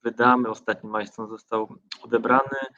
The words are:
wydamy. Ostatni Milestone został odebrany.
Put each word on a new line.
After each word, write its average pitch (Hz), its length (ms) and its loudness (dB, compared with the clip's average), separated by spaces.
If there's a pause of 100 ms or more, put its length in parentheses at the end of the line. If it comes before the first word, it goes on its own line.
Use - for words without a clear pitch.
wydamy. 120 460 4
Ostatni 110 420 -6
Milestone 107 380 -6
został 110 480 -6 (260)
odebrany. 123 560 2 (200)